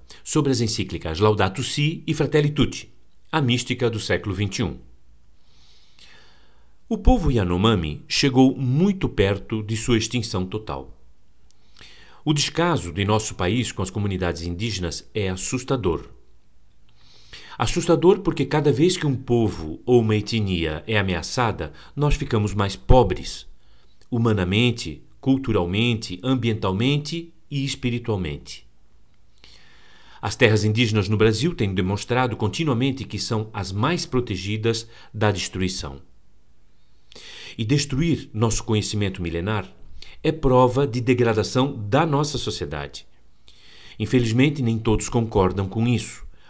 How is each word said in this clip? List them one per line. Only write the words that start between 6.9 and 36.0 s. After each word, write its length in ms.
povo 340
Yanomami 760
chegou 500
muito 500
perto 540
de 160
sua 180
extinção 480
total. 560
O 80
descaso 580
de 140
nosso 300
país 360
com 120
as 80
comunidades 500
indígenas 720
é 160
assustador. 800
Assustador 640
porque 220
cada 280
vez 260
que 80
um 100
povo 680
ou 160
uma 140
etnia 720
é 100
ameaçada, 760
nós 200
ficamos 400
mais 200
pobres, 680
humanamente, 960
culturalmente, 1000
ambientalmente 1080
e 160
espiritualmente. 1000
As 160
terras 280
indígenas 440
no 80
Brasil 380
têm 220
demonstrado 600
continuamente 680
que 160
são 340
as 180
mais 320
protegidas 840
da 180
destruição. 680